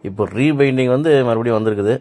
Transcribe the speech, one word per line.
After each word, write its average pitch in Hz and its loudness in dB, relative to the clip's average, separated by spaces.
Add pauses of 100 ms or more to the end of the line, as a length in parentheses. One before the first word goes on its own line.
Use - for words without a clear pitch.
இப்போ 101 -6
rebinding 131 0
வந்து 143 2
மறுபடியும் 113 0
வந்திருக்குது. 107 0